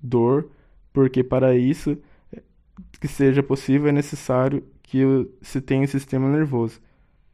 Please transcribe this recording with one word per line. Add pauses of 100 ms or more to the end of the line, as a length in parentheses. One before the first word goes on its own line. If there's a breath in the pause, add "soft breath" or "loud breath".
dor, (420 soft breath)
porque
para
isso (1040 soft breath)
que
seja
possível
é
necessário (200)
que
o, (120)
se
tenha
um
sistema
nervoso. (540)